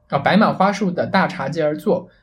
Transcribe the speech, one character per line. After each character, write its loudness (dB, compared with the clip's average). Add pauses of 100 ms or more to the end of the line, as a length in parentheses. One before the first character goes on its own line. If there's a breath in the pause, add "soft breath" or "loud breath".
啊， -4
摆 2
满 4
花 2
束 -2
的 -4
大 0
茶 -8
几 -4
而 0
坐， -2 (140)